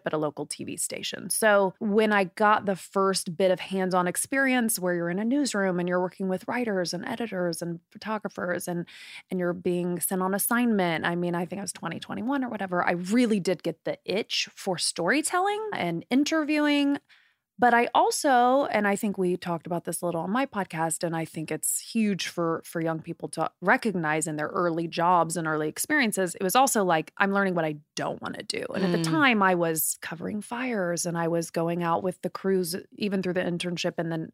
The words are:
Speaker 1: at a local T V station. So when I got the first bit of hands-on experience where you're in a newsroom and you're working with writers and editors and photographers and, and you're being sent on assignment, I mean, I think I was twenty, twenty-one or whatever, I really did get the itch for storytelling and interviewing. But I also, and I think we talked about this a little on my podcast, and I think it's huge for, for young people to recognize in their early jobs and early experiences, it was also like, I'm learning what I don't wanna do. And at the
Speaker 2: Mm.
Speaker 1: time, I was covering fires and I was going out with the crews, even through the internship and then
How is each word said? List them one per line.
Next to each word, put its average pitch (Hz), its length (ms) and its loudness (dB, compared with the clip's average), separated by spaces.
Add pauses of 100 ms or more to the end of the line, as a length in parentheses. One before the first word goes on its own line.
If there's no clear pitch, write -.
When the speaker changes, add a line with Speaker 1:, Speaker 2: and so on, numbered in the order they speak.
Speaker 1:
at 170 60 -2
a 156 40 0
local 151 300 -2
T - 160 -10
V - 140 -10
station. - 520 -8
So 202 500 4
when 214 320 2
I 202 120 4
got 208 420 2
the 190 100 0
first 190 640 -2
bit 190 140 4
of 180 80 2
hands-on 185 480 0
experience 254 720 0
where 180 160 0
you're 170 160 -2
in 185 80 -2
a 214 40 -2
newsroom 214 560 0
and 175 80 -2
you're 180 140 2
working 185 260 -4
with 185 200 -4
writers 214 440 -2
and 175 140 -6
editors 190 560 -4
and 170 180 -6 (120)
photographers 190 760 -6
and, 175 200 -4 (420)
and 190 100 -4
you're 175 140 0
being 175 460 -2
sent 185 240 -2
on 190 100 0
assignment, 202 720 0
I 175 100 0
mean, 175 200 -2
I 175 100 -2
think 180 140 -10
I 202 40 -8
was - 80 -10
twenty, 165 280 -8
twenty-one 254 440 -4
or 240 60 -6
whatever, 190 340 -2
I 185 100 2
really 208 460 2
did 180 220 -2
get - 240 -6
the 151 200 -4
itch - 500 -4
for 180 240 -4
storytelling 359 960 0
and 170 360 -2
interviewing. 285 880 2 (640)
But 240 120 6
I 233 200 4
also, 269 800 6
and 208 160 2
I 202 80 4
think 202 220 -2
we 180 180 2
talked 170 320 -6
about 170 160 -2
this 175 180 -6
a 180 40 -4
little 165 160 -2
on 185 100 -4
my 262 140 0
podcast, 165 580 -4
and 165 100 -2
I 160 120 -2
think 156 260 -8
it's - 300 -2
huge 208 480 0
for, 165 340 -2
for - 160 -6
young 160 220 -2
people 160 300 -10
to 160 280 -4
recognize 175 680 2
in 151 100 -4
their 151 100 -4
early 170 400 0
jobs 170 480 4
and 165 100 -2
early 156 220 0
experiences, 202 680 0
it - 60 -8
was 185 140 0
also 254 300 6
like, 160 320 2
I'm 196 160 2
learning 196 220 2
what 160 100 2
I 156 100 -2 (220)
don't 151 240 -4
wanna - 220 -8
do. - 200 -6 (100)
And 185 120 0
at 180 80 2
the 170 60 2
Speaker 2:
Mm. 165 120 0
Speaker 1:
time, 254 320 4
I 185 120 6
was 165 460 -2
covering 185 380 -8
fires 208 680 -4
and 170 120 -2
I 170 100 0
was 165 240 -2
going 170 320 -2
out 170 180 0
with 185 200 -4
the 180 80 -6
crews, 185 480 -2 (200)
even 202 240 -2
through 180 120 -2
the 180 80 0
internship 175 560 -4
and 165 120 -4
then 160 240 -6